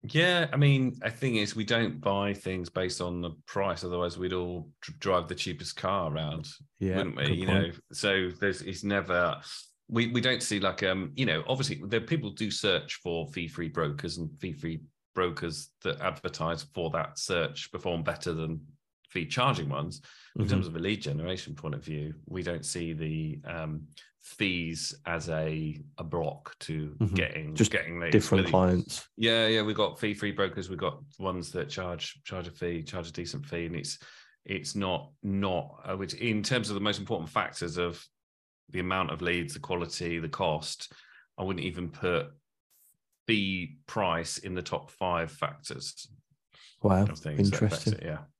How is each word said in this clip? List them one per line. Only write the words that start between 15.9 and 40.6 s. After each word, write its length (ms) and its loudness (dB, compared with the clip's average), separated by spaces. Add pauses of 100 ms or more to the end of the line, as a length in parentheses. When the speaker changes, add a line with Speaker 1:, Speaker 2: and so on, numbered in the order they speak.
Speaker 1:
advertise 640 -2 (120)
for 160 -2
that 280 -2
search 540 -2
perform 300 -2
better 300 -2
than 280 -2 (480)
fee 180 -2
charging 440 2
ones. 320 -4 (340)
In 60 2
Speaker 2:
Mm-hmm. 80 4
Speaker 1:
terms 160 4
of 100 -6
a 20 -4
lead 220 0
generation 540 -4
point 200 -6
of 80 -8
view, 300 -6 (140)
we 160 -6
don't 240 -4
see 260 -4
the, 480 -2 (100)
um, 340 -6 (360)
fees 760 -2 (120)
as 240 -2
a, 500 -2 (160)
a 80 -8
block 540 -4
to 420 -6
Speaker 2:
Mm-hmm. 140 2
Speaker 1:
getting, 400 0
Speaker 2:
Just 160 6
Speaker 1:
getting 300 -2
leads. 120 0
Speaker 2:
different 320 6
Speaker 1:
Whether 60 0
Speaker 2:
clients. 680 4
Speaker 1:
Yeah, 300 4
yeah, 160 4
we've 140 0
got 220 2
fee-free 340 0
brokers, 360 0
we've 100 -6
got 200 -2 (200)
ones 340 -4
that 180 -4
charge, 540 -6
charge 240 -8
a 20 -12
fee, 320 -4
charge 260 -8
a 40 -16
decent 340 -6
fee, 180 -4
and 120 -4
it's, 220 -6 (460)
it's 300 -6
not, 360 0 (120)
not, 680 0
uh, 80 -2
which 180 -4
in 280 0
terms 260 2
of 60 -2
the 60 0
most 180 0
important 320 -4
factors 480 -2
of 260 -2 (680)
the 100 -2
amount 320 2
of 100 -4
leads, 320 0
the 60 -10
quality, 580 -2
the 100 -4
cost, 640 -2 (460)